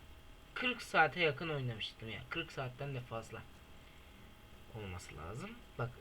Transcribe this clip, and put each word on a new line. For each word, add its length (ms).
kırk 280
saate 380
yakın 280
oynamıştım 640
ya. 180
Kırk 240
saatten 420
de 60
fazla 420
olması 400
lazım. 340
Bak, 120